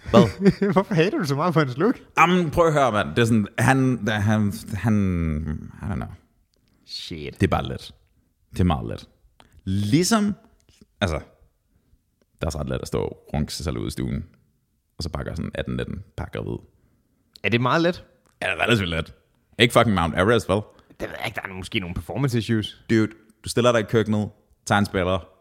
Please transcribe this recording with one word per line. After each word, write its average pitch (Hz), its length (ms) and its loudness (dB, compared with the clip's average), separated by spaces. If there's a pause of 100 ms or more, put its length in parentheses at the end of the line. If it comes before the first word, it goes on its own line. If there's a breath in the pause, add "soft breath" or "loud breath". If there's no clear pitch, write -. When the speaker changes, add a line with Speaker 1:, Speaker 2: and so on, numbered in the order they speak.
(120)
Speaker 1:
Hvad? 190 600 4
Speaker 2:
<laughs> - 20 0
Hvorfor 196 220 0
hater 185 220 2
du 214 80 -2
så 135 100 -2
meget 160 180 0
på 160 60 2
hans 131 180 0
look? 208 220 0 (180)
Speaker 1:
Jamen, 170 340 4
prøv 170 160 4
at 156 60 2
høre, 139 180 4
mand. 101 240 0
Det 120 60 2
er 117 40 4
sådan, 110 220 2 (120)
han, 127 480 2
han, 107 460 2 (200)
han, 87 1000 0 (100)
I - 40 -8
don't 101 100 -4
know. 62 120 -6 (800)
Speaker 2:
Shit. 73 560 -12
Speaker 1:
Det - 60 0
er - 40 0
bare 78 160 -2
let. - 240 -12 (600)
Det - 60 -4
er 95 40 2
meget 71 240 0
let. 50 200 -12 (580 soft breath)
Ligesom, 165 680 0 (680)
altså, 87 140 -2
det - 1300 -18
er - 40 -4
også 78 140 -4
ret 69 100 -6
let 65 120 -4
at - 60 -12
stå - 140 -4
og 50 160 -6 (160)
runke 73 200 -2
sig - 100 -10
selv 71 140 -4
ud 52 100 -6
i - 40 -6
stuen, 65 320 -4 (760)
og 80 60 -8
så 82 60 -6
bare 73 140 -6
gøre - 120 -10
sådan - 200 -8
atten 64 200 -6
nitten, - 280 -8 (140)
pakker - 220 -8
ud. 53 180 -6 (840)
Speaker 2:
Er 101 60 0
det 117 120 2
meget 127 200 2
let? 175 220 0 (380)
Speaker 1:
Ja, - 60 -6
det 87 120 -4
er 82 40 -2
relativt 101 260 2
let. 80 240 -4 (460)
Ikke 120 140 4
fucking 110 220 4
Mount 85 240 0
Everest, 107 300 2
vel? 90 60 2 (340)
Speaker 2:
Det - 200 -18
ved 82 100 -14
jeg - 80 -8
ikke, 107 80 -8
der - 140 -10
er 95 40 -14
måske 92 260 -6
nogle 90 160 -6
performance 120 420 -4
issues. 110 520 -4
Speaker 1:
Dude, 110 180 4 (360)
du - 60 -10
stiller 120 220 2
dig 117 100 4
i - 20 0
køkkenet, 104 460 0 (360)
tager 104 140 2
en 101 60 2
spiller, 92 400 -2 (160)